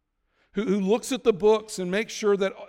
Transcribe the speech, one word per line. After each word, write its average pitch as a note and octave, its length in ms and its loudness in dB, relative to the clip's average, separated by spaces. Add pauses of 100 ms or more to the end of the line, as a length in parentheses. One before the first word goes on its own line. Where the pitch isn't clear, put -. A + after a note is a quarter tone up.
(520)
who, G3+ 120 -2
who F#3+ 180 2
looks A3 320 0
at A#3+ 100 -4
the A#3 80 4
books G#3 480 0
and F3+ 100 -4
makes G#3 220 -2
sure G#3 240 0
that F#3+ 180 -2 (160)